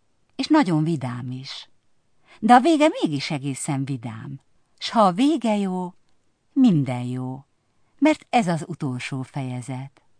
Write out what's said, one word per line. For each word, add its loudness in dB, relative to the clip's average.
és -6
nagyon 4
vidám -4
is. -14
De 6
a 10
vége 4
mégis -2
egészen -4
vidám. -10
S -10
ha 2
a 6
vége 2
jó, -4
minden 4
jó, -8
mert 2
ez 0
az -2
utolsó -6
fejezet. -10